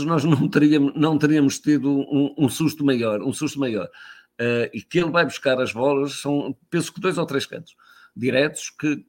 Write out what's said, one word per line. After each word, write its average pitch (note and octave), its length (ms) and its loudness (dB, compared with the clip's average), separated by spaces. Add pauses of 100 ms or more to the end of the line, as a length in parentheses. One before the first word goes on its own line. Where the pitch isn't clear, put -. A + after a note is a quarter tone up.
nós D#3 200 2
não D3+ 240 2
teríamos, D3 460 4
não D#3 220 2
teríamos D3 420 2
tido C#3+ 300 0
um, C#3 480 0
um C#3 120 2
susto D3 360 -2
maior, A2+ 360 0
um A#2 120 -4
susto C#3 260 -6
maior. A2 300 -4 (500)
Eh, A#2+ 340 -2
e G#2+ 80 -8
que - 180 -2
ele E3 120 0
vai E3+ 140 4
buscar C3 360 0
as A2+ 120 -2
bolas, C#3 480 0
são, C#3+ 340 -2 (140)
penso E3 240 -2
que - 80 -14
dois F3+ 160 -2
ou E3+ 80 -2
três - 200 -4
cantos - 300 -14 (440)
diretos C3 520 0
que, D3+ 260 -4 (100)